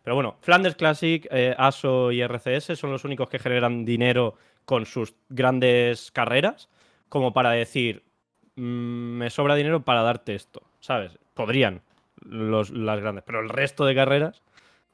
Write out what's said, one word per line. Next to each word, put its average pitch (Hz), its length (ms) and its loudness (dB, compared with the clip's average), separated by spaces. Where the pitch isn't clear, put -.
Pero 123 140 -2
bueno, 127 260 -2
Flanders 175 340 4
Classic, 160 540 0
eh, 127 260 2
aso 127 560 2
y 120 80 -2
R 120 180 -2
C 127 180 -2
S 151 200 -6
son 143 140 -8
los 135 140 -8
únicos 135 260 -4
que 131 80 -6
generan 120 480 0
dinero 120 500 2
con 120 180 0
sus 110 300 -8
grandes 123 800 2
carreras, 127 580 0
como 127 240 0
para 123 200 4
decir, 117 500 -2
"Mm, 127 60 -10
me 120 120 -4
sobra 143 240 0
dinero 147 300 0
para 120 180 4
darte 113 320 0
esto", - 280 -14
¿sabes? 101 320 -6
Podrían 110 460 0
los, 110 500 -2
las 107 300 -4
grandes, 101 260 -8
pero 113 140 -6
el 110 80 -8
resto 135 380 -2
de 135 80 2
carreras 135 480 0